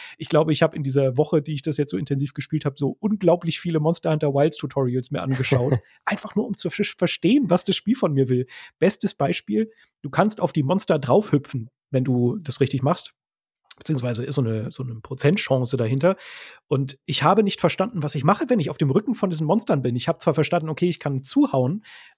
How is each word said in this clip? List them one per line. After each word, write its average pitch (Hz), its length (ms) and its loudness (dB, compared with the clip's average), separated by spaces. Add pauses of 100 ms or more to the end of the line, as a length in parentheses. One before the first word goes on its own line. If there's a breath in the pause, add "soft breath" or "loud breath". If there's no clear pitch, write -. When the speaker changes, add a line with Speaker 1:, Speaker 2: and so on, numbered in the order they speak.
(180 loud breath)
Speaker 1:
Ich - 120 -12
glaube, 156 240 4
ich 139 100 2
hab 156 100 2
in 156 100 -6
dieser 135 340 2
Woche, 151 240 2
die 156 120 -8
ich 139 80 -6
das 156 160 -4
jetzt 143 140 -2
so 180 60 -4
intensiv 143 360 -4
gespielt 147 300 -4
hab, 139 160 -4
so 139 200 -2
unglaublich 175 600 0
viele 160 220 0
Monster 165 300 0
Hunter 151 220 0
Wilds 147 240 2
Tutorials 127 540 -2
mir 143 100 -4
angeschaut. 131 520 0 (180)
Speaker 2:
<laughs> - 140 -20
Speaker 1:
Einfach - 300 -6
nur, 220 100 0
um 208 100 -8
zu - 140 -6
ver-, - 280 -4
verstehen, 196 520 2
was 180 160 2
das 185 100 0
Spiel 226 200 0
von 160 180 0
mir 135 160 2
will. 123 180 0 (320 loud breath)
Bestes 190 340 0
Beispiel, 208 560 -2 (340 soft breath)
du 143 60 -10
kannst 202 300 0
auf 180 140 -2
die 151 100 2
Monster 165 360 0
draufhüpfen, 135 720 0 (200)
wenn 131 140 0
du 123 340 2
das 156 220 -8
richtig 131 240 0
machst. - 320 -2 (640)
Beziehungsweise 123 460 -4
ist 139 120 -4
so 147 60 0
eine, 110 300 -2
so - 120 -10
eine 120 120 -10
Prozentchance 135 800 0
dahinter. 135 380 2 (520 loud breath)
Und 135 380 -2
ich - 180 -2
habe 196 180 6
nicht 196 180 0
verstanden, 185 440 0
was 147 100 -4
ich 135 100 -4
mache, 202 260 2
wenn 240 100 4
ich 139 100 0
auf - 80 -8
dem 139 140 2
Rücken 214 240 0
von 185 160 -2
diesen 156 160 -2
Monstern 170 340 2
bin. 123 140 -2
Ich 123 120 -2
hab 165 140 -2
zwar 156 140 2
verstanden, 160 340 0
okay, 165 200 0
ich 160 100 -4
kann 135 240 -4
zuhauen, 175 600 2 (340 loud breath)